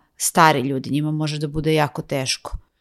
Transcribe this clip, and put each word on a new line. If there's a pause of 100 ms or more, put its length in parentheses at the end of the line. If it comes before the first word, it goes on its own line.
(180)
stari
ljudi,
njima
može
da
bude
jako
teško. (240)